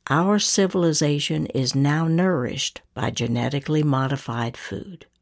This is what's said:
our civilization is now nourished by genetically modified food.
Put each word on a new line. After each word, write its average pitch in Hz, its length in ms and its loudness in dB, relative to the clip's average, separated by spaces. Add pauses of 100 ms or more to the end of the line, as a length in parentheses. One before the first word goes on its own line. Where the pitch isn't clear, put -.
our 185 300 4
civilization 160 1080 0
is 127 280 -2
now 147 340 2
nourished 165 720 0 (140)
by 110 160 -4
genetically 131 720 0
modified 131 760 -2
food. - 480 -12 (180)